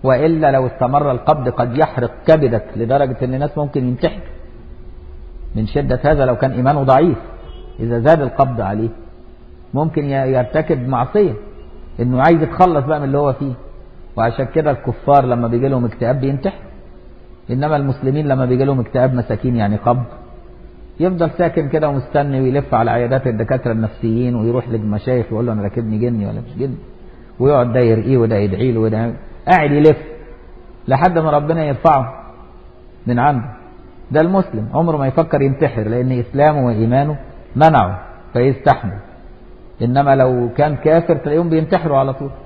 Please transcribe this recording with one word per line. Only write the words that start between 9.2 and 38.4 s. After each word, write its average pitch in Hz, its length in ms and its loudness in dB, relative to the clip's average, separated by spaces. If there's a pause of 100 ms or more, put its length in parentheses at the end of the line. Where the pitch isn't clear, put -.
ممكن 156 300 0
ي-، 135 280 0
يرتكب 131 560 0
معصية، 131 460 2 (680)
إنه 123 220 2
عايز 160 200 6
يتخلص 160 420 -2
بقى 151 140 -2
من 139 60 -6
اللي 139 140 -2
هو 143 140 0
فيه. 135 200 -4 (640)
وعشان 117 380 -2
كده 151 160 2
الكفار 135 540 2
لما 120 240 0
بيجي 120 200 0
لهم 127 160 0
اكتئاب 123 360 -2
بينتحر، 139 380 -4 (920)
إنما 147 260 0
المسلمين 139 520 -2
لما 131 160 0
بيجي 123 200 2
لهم 139 160 0
اكتئاب 127 340 0
مساكين 120 420 -2
يعني 104 200 0
قبض 123 280 0 (960)
يفضل 170 300 2
ساكن 165 380 0
كده 156 200 0
ومستني، 139 520 0
ويلف 131 340 0
على 113 160 2
عيادات 120 360 0
الدكاترة 117 460 -2
النفسيين، 113 640 0
ويروح 117 340 0
للمشايخ 110 580 -2
يقول 113 200 -2
له: 117 60 -2
"أنا 107 100 -2
راكبني 107 360 -4
جني 113 280 -2
ولا 107 140 -6
مش - 180 -12
جني"، 131 180 -4 (640)
ويقعد 127 320 4
ده 127 80 2
يرقيه 113 360 4
وده 113 200 4
يدعي 104 360 0
له 113 80 0
وده 110 320 0 (360)
قاعد 156 220 4
يلف 147 260 6 (920)
لحد 165 300 2
ما 160 120 2
ربنا 151 340 0
يرفعه 139 600 0 (840)
من 120 120 0
عنده. 131 300 2 (600)
ده 147 100 4
المسلم 175 540 0
عمره 160 220 0
ما - 100 0
يفكر 160 360 0
ينتحر، 135 400 0
لأن 123 300 -2
إسلامه 135 540 2
وإيمانه 123 500 2 (400)
منعه 123 440 4 (320)
فيستحمل، 123 680 0 (840)